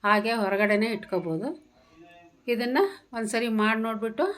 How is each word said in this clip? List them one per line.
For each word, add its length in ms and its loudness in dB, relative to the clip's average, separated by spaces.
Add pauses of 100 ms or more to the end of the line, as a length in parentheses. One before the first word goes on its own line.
ಹಾಗೆ 280 4
ಹೊರಗಡೆನೇ 640 2
ಇಟ್ಕೋಬೋದು. 520 -4 (960)
ಇದನ್ನು 380 2 (320)
ಒಂದ್ಸರಿ 320 -2
ಮಾಡಿ 320 2
ನೋಡಿಬಿಟ್ಟು 460 -2 (120)